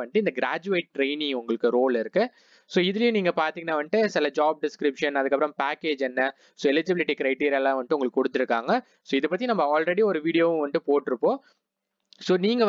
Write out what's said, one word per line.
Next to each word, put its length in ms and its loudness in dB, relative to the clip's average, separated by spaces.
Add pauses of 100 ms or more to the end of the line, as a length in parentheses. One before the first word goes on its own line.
வந்துட்டு 220 -2
இந்த 180 0
கிராஜுவேட் 560 -2
trainee 320 -2 (100)
உங்களுக்கு 380 -2
role 240 4
இருக்கு. 240 0 (480)
So, 60 2 (100)
இதுலயும் 300 2
நீங்க 200 0
பாத்தீங்கன்னா 400 -2
வந்துட்டு 220 0 (140)
சில 120 2 (120)
job 260 2
description, 560 -2
அதுக்கப்புறம் 420 0
package 460 -4
என்ன, 120 -4 (400)
so, 120 0
eligibility 480 0
கிரைட்டீரியாலாம் 580 0
வந்துட்டு 180 -2
உங்களுக்கு 220 -2
கொடுத்துருக்காங்க. 540 0 (360)
So, 120 -4
இதை 120 -2
பத்தி 200 -4
நம்ம 200 2
already 380 2
ஒரு 160 -2
வீடியோவும் 360 2
வந்துட்டு 280 -4
போட்டிருப்போம். 480 0 (880)
So, 100 2 (100)
நீங்க 220 2